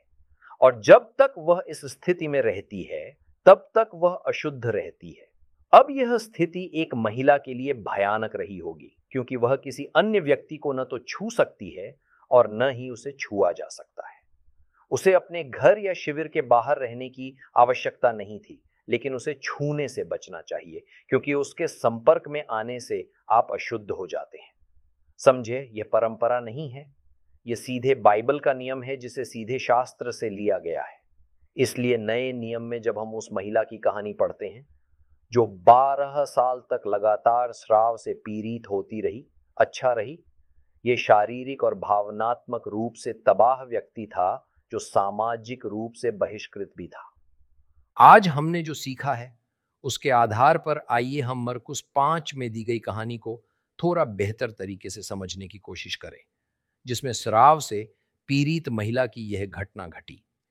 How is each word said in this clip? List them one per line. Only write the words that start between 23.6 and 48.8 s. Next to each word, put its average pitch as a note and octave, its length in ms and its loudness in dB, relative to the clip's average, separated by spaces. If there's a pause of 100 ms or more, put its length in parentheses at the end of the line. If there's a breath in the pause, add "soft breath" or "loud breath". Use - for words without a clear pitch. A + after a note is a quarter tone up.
हो F#2 160 -8
जाते D2+ 300 -12
हैं। - 120 -20 (680)
समझे, B2+ 520 2
यह G#2+ 220 -8
परंपरा A2+ 460 0
नहीं B2 300 -10
है, C#3 160 -16 (600)
यह A#2 100 -6
सीधे B2+ 420 -2
बाइबल A2+ 420 4
का C#3 140 0
नियम B2+ 300 -8
है C3+ 140 -8
जिसे B2 280 -10
सीधे A#2 340 -8
शास्त्र B2 520 -2
से A2+ 180 -6
लिया G2+ 300 -2
गया D#2+ 220 -8
है। - 180 -16 (580)
इसलिए B2 420 0
नए A#2 340 -4
नियम A2+ 300 -8
में A#2 180 -8
जब A2 180 -4
हम A2 160 -8
उस G#2+ 180 -10
महिला G#2 300 -2
की A2 160 -10
कहानी G#2 340 -4
पढ़ते G2+ 340 -4
हैं A2+ 200 -18 (640)
जो A#2 120 4 (180)
बारह C#3 640 6
साल B2+ 340 0 (100)
तक B2 180 -2
लगातार G#2+ 640 2
स्राव A2+ 440 2
से G#2+ 180 -8
पीड़ित G#2+ 540 -8
होती G2+ 320 -4
रही, G2+ 220 -6 (340)
अच्छा B2 360 0
रही, A#2+ 240 -6 (680)
ये B2 120 2
शारीरिक B2 640 2
और A2 140 2
भावनात्मक G#2 920 -2
रूप A2 280 -4
से A#2+ 180 -8 (120)
तबाह A#2 380 4
व्यक्ति A2+ 440 -8
था G2+ 400 -2 (240)
जो A2 80 -6
सामाजिक A2+ 840 -4
रूप A2 280 -8
से A#2 200 -6
बहिष्कृत G2 640 -8
भी E2+ 100 -12
था। - 160 -20 (920)
आज F#3 300 10
हमने D#3+ 340 -2
जो D#3 120 -8
सीखा C3+ 400 -6